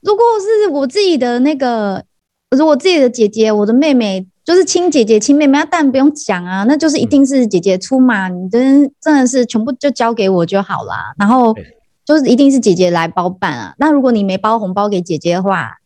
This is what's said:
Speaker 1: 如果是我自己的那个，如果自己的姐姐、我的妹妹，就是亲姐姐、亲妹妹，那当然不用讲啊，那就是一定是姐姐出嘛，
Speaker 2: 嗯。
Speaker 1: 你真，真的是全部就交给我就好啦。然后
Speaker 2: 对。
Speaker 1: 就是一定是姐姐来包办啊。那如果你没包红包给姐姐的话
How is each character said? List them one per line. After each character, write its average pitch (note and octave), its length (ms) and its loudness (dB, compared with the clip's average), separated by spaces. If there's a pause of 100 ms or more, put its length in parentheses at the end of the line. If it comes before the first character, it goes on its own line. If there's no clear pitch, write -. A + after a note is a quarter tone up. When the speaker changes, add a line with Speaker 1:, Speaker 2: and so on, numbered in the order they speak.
Speaker 1:
如 G4+ 120 0
果 A4+ 100 2 (140)
是 G#4 320 0
我 C#4 160 -2
自 G4 160 -4
己 F4 160 0
的 A#3+ 220 -2
那 C#4+ 160 0
个， A3+ 480 -4 (520)
如 D4+ 80 2
果 D4+ 120 4
自 C#4+ 120 -2
己 E4+ 120 2
的 B3 100 4
姐 A#3+ 180 0
姐、 A3 220 0
我 G#3 160 0
的 A3 60 0
妹 C#4+ 200 2
妹， G3+ 320 -2 (200)
就 E4+ 100 0
是 F4+ 100 4
亲 F4 240 0
姐 C#4+ 160 2
姐、 G#3+ 140 2
亲 C#4 180 2
妹 D4+ 80 2
妹， C#4 140 4
那 D#4+ 60 0
当 E4 160 -2
然 C#4 100 2
不 B3 60 -2
用 C#4+ 180 2
讲 F3+ 300 -6
啊， F#3 240 -6
那 D4+ 80 2
就 D#4 120 0
是 D4 100 -2
一 - 60 0
定 C#4 220 2
是 C4 180 0
姐 G3 140 -2
姐 F#3 180 0
出 C4 220 -4
嘛， A3 300 2
Speaker 2:
嗯。 F3+ 160 -8
Speaker 1:
你 F#3 40 -8
真， C4+ 520 2
真 D#4 180 0
的 B3+ 80 2
是 B3 180 0
全 A3+ 200 -4
部 C#4 80 -4
就 C#4+ 180 -2
交 A#3 240 -2
给 F#3+ 140 -2
我 F3 180 0
就 G3 160 -2
好 C#3 220 -8
啦。 F#2 340 -12
然 G3+ 100 2
后 A#3+ 240 4
Speaker 2:
对。 A3 120 -8 (400)
Speaker 1:
就 D4 140 2
是 C4 100 0
一 A#3+ 80 4
定 C#4 160 4
是 C4+ 80 2
姐 G3+ 140 2
姐 F3+ 160 2
来 E3+ 180 -2
包 F3 220 -4
办 F3 280 -6
啊。 F#2+ 200 -16
那 D4+ 120 0
如 C#4+ 100 2
果 B3+ 120 0
你 G#3+ 100 0
没 F#3+ 160 -2
包 A3 200 -2
红 F#3+ 160 -6
包 G3+ 140 -2
给 G3 120 -2
姐 E3 180 -6
姐 E3+ 160 -2
的 F#3 80 -4
话 F3 440 -4